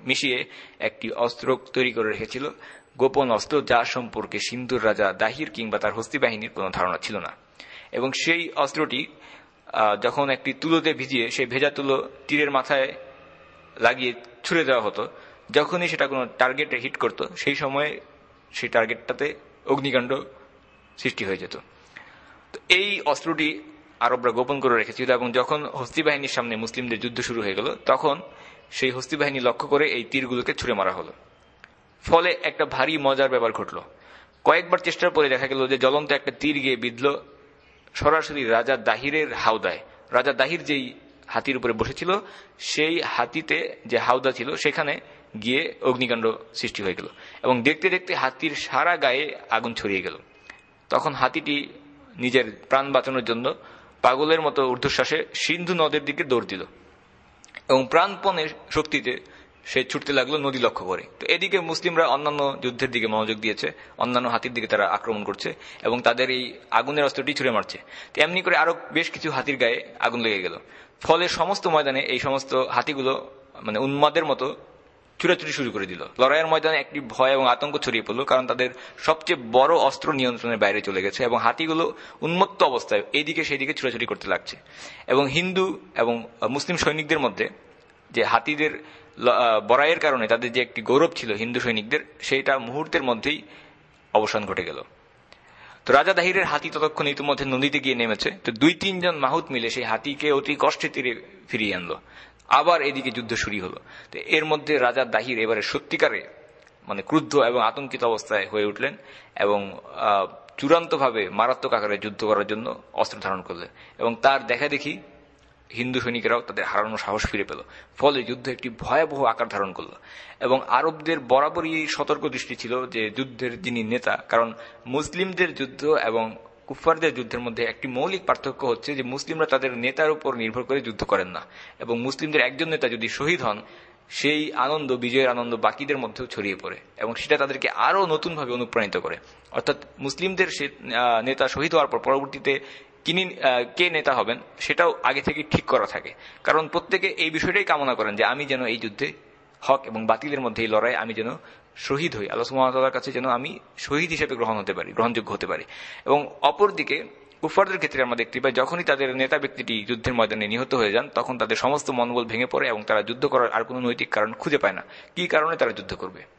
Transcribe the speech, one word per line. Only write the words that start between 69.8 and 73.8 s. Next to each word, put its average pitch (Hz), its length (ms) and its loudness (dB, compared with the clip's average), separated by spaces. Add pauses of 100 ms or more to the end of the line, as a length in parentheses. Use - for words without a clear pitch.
আগুন 117 200 0
লেগে 107 220 0
গেল। 85 160 -6 (420)
ফলে 170 280 4
সমস্ত 185 380 -2
ময়দানে 143 340 2
এই 127 180 -2
সমস্ত 135 360 -2
হাতিগুলো, 131 760 0 (320)
মানে, 107 160 -2
উন্মাদের 147 460 4